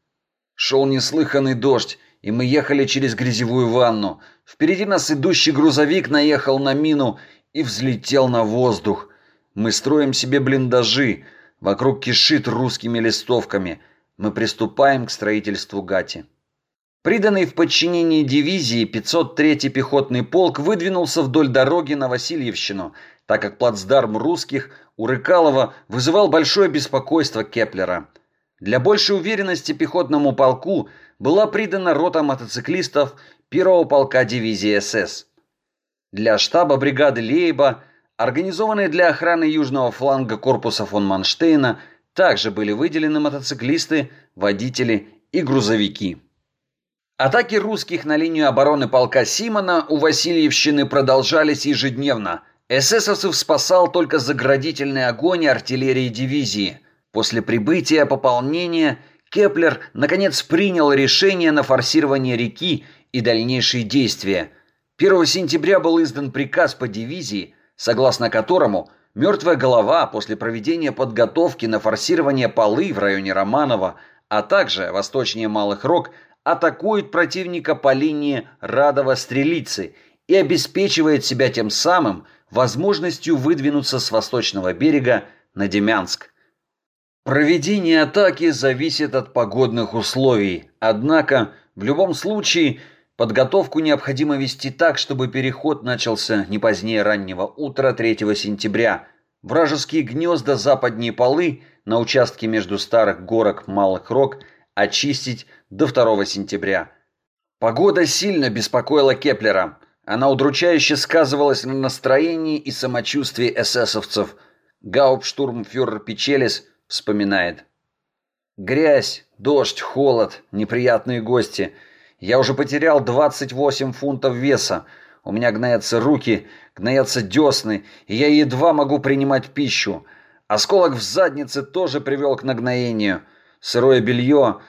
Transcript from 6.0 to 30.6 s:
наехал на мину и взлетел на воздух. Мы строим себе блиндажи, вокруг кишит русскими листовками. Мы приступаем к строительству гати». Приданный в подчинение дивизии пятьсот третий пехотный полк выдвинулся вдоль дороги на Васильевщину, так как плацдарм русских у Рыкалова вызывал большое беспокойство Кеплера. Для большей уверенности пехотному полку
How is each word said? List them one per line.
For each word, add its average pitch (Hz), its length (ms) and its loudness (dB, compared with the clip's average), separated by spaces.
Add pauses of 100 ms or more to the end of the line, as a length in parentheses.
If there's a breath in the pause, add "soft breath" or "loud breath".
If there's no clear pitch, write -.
наехал 147 480 2
на 139 160 0
мину 147 440 0 (340 loud breath)
и 151 100 -4
взлетел 127 640 0
на 117 160 2
воздух. 107 640 0 (460 soft breath)
Мы 107 180 -2
строим 143 400 0
себе 127 260 -2
блиндажи, 127 880 0 (360 loud breath)
вокруг 120 440 -2
кишит 123 420 0
русскими 117 540 -4
листовками. 107 800 -2 (360 soft breath)
Мы 104 140 -4
приступаем 117 760 0
к - 40 -12
строительству 104 720 -4
гати». 92 420 -6 (760)
Приданный 196 440 2
в - 80 -14
подчинение 165 720 2
дивизии 139 600 -2
пятьсот 127 500 -2
третий 147 360 2
пехотный 135 520 -2
полк 175 360 0
выдвинулся 175 640 -2
вдоль 139 260 2
дороги 135 460 2
на 135 140 -2
Васильевщину, 117 840 -6 (320 loud breath)
так 107 160 0
как 101 160 -6
плацдарм 113 640 0
русских 139 500 -4 (300 soft breath)
у 113 80 -4
Рыкалова 135 640 2 (160 loud breath)
вызывал 160 400 2
большое 160 400 4
беспокойство 135 720 -2
Кеплера. 92 680 -4 (480)
Для 104 220 -2
большей 202 360 2
уверенности 190 560 -4
пехотному 147 640 0
полку 131 560 0 (280 loud breath)